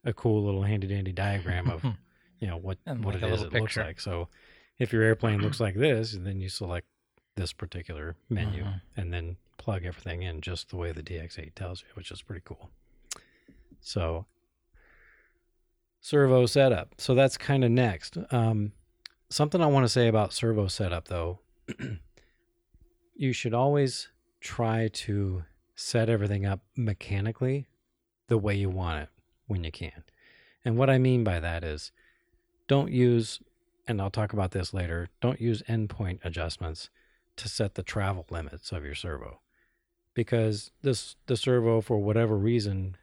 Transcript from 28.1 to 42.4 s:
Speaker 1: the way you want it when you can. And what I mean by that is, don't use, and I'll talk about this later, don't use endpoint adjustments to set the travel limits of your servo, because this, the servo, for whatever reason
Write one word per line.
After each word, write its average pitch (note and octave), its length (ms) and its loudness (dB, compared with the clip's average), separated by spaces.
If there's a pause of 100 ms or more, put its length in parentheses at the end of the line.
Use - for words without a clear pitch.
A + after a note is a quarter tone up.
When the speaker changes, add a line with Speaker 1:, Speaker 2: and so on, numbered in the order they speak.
Speaker 1:
the A#2 100 2
way G2+ 180 0
you G2 140 0
want F2 340 -2
it - 60 -12 (380)
when F#2+ 160 -2
you D#2+ 80 -6
can. - 320 -12 (600)
And A#2 140 2
what C3+ 120 6
I C3 80 6
mean B2+ 260 4
by F2+ 160 2
that E2 240 -4
is, D2+ 280 -8 (760)
don't C#3+ 240 2
use, A#2+ 480 4 (480)
and G#2+ 140 -2
I'll G2 100 -2
talk G#2+ 220 -2
about F#2+ 180 0
this F2+ 220 -6
later, E2+ 360 -4 (120)
don't B2 200 0
use A2+ 260 0
endpoint G#2+ 560 -2
adjustments E2 680 -6 (480)
to G#2 120 -10
set - 260 -4
the F#2+ 80 -8
travel F#2+ 460 -2
limits D2+ 420 -8
of D#2 140 -6
your C#2+ 100 -10
servo, - 440 -10 (720)
because A2 580 0 (100)
this, - 340 -2 (100)
the A#2+ 120 0
servo, A#2 440 4
for A2 160 0
whatever G#2+ 400 2
reason G2 640 0